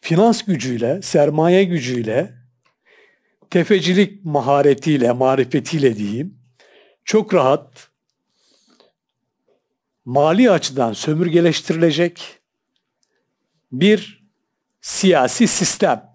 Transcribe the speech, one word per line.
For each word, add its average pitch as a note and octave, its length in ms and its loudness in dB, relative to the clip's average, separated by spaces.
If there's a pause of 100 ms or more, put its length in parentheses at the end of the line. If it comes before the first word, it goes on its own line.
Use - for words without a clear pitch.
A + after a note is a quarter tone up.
finans G#3+ 420 0
gücüyle, B2+ 600 -4
sermaye D#3+ 640 2
gücüyle, B2 720 -4 (1160)
tefecilik F#3 760 0
maharetiyle, C#3+ 880 0
marifetiyle C3 840 0
diyeyim, A2 420 -8 (680)
çok G#3+ 300 -2
rahat C#3+ 560 -2 (2250)
mali D#3 460 2
açıdan C3 420 -2
sömürgeleştirilecek E3 1500 -2 (1300)
bir G3+ 520 0 (560)
siyasi E3+ 680 2
sistem. - 680 -2